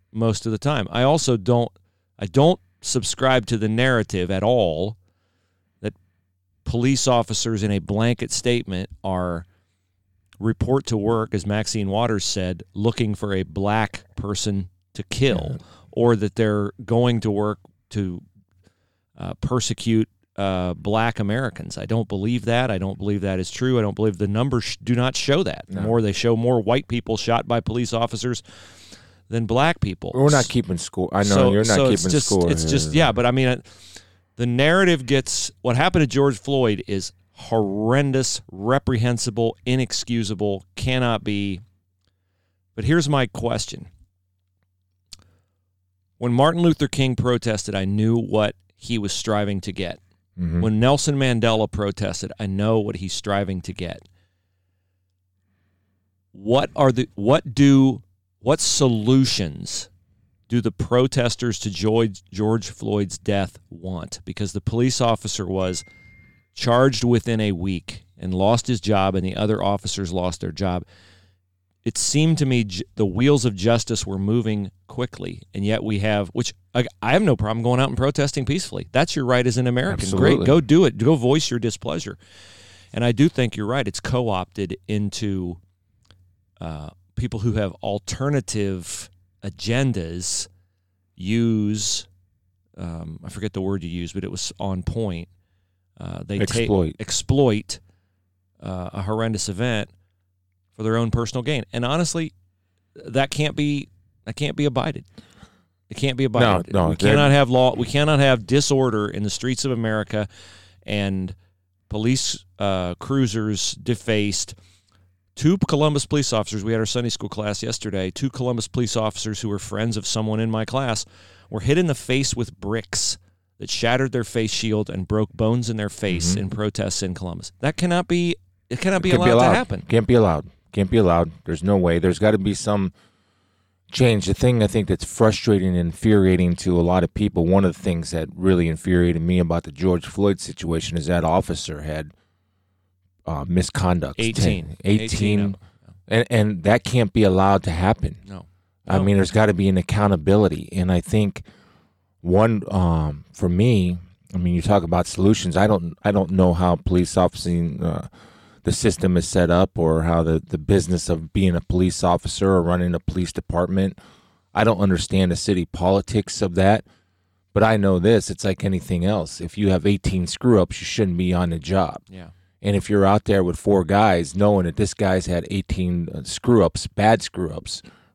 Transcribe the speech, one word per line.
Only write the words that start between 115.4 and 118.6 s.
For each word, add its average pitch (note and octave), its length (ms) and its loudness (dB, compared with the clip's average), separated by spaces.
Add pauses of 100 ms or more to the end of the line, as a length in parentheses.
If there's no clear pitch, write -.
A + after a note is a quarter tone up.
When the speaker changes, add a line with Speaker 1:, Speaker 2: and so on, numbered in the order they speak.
Speaker 1:
Columbus D3+ 480 2
police D3 260 -2
officers, G#2+ 300 -2
we G#2+ 100 -4
had A2+ 60 0
our A2+ 80 0
Sunday A#2+ 240 -2
school - 180 -8
class G#2 320 -6
yesterday, F#2+ 520 -4
two C3+ 180 -4
Columbus B2 380 -4